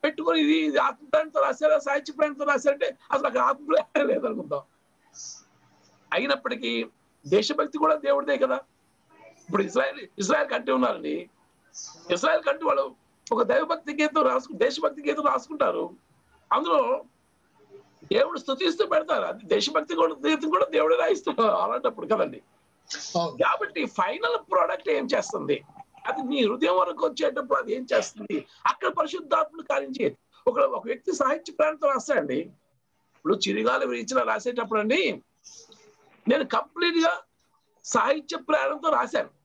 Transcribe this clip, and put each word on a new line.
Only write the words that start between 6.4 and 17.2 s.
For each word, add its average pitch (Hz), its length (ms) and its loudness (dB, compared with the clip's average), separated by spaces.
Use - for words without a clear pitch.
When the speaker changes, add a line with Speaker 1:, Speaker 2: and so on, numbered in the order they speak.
Speaker 1:
దేశభక్తి 294 500 0
కూడా 311 180 4
దేవుడిదే 285 420 0
కదా. 262 180 0
ఇప్పుడు - 420 -4
ఇజ్రాయెల్, 254 440 -2
ఇజ్రాయెల్ 202 300 0
కంట్రీ 247 240 -2
ఉన్నారండి, 180 560 -2
ఇజ్రాయెల్ 269 320 0
కంట్రీ 302 240 -2
వాళ్ళు - 280 0
ఒక 233 100 2
దైవభక్తి 302 600 0
గీతం 302 260 2
రాసుకు-, 254 300 -2
దేశభక్తి 294 440 0
గీతం 294 240 -2
రాసుకుంటారు. 233 720 -2
అందులో 269 500 2